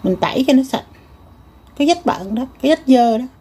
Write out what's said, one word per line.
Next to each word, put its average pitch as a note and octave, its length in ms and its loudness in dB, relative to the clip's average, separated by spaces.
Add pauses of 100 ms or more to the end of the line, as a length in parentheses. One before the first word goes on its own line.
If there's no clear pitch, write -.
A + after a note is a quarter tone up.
mình F#3 120 0
tẩy F3+ 320 -2
cho C#4+ 60 2
nó C4 100 4
sạch. - 200 -6 (920)
Cái C#4+ 100 0
vết E4+ 180 0
bẩn G3+ 300 -4
đó, B3 100 -4 (160)
cái C4+ 100 2
vết D#4 160 2
dơ A#3 300 4
đó B3+ 80 -6 (160)